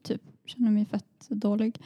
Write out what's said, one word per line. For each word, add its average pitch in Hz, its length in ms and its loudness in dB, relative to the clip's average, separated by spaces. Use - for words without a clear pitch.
typ, - 200 -6
känner 240 240 0
mig 208 160 4
fett - 180 -4
dålig. 214 480 0
I - 100 -18